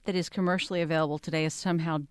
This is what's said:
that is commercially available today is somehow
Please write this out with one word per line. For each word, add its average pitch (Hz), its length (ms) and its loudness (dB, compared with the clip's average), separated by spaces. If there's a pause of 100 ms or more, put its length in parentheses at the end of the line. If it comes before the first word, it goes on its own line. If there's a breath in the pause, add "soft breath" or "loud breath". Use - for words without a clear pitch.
that 196 100 -2
is 175 160 -2
commercially 180 500 0
available 156 380 2
today 156 260 -2
is 156 80 0
somehow 165 460 0 (120)